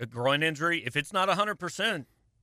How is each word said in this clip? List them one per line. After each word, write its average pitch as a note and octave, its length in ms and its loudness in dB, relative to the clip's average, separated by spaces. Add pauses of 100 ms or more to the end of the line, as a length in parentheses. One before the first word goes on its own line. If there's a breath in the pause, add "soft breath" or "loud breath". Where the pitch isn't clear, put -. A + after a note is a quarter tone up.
a A#2 60 -4
groin B2 360 2
injury, D#3+ 420 0
if A#2+ 120 -4
it's D3 160 -2
not F#3+ 160 2
a F#3 80 4
hundred G#3 240 0
percent, F3+ 480 -4 (340)